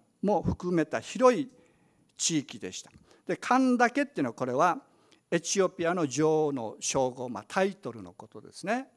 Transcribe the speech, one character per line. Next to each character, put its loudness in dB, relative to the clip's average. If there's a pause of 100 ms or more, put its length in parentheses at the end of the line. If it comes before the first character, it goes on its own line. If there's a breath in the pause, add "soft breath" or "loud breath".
(220)
も 2
含 -2
め 4
た -2
広 4
い -4 (680 soft breath)
地 0
域 -8
で -8
し -12
た。 -20 (340 soft breath)
で、 -2
カ 2
ン 4
ダ 4
ケ 0
っ -8
て -8
い 0
う 0
の -2
は、 -6
こ -6
れ -2
は 2 (520 soft breath)
エ 2
チ 0
オ 2
ピ -4
ア 2
の 0
女 2
王 -4
の -6
称 0
号、 -8
ま -8
あ、 -12
タ 0
イ -2
ト -12
ル -14
の -16
こ -20
と -18
で -20
す -14
ね。 -4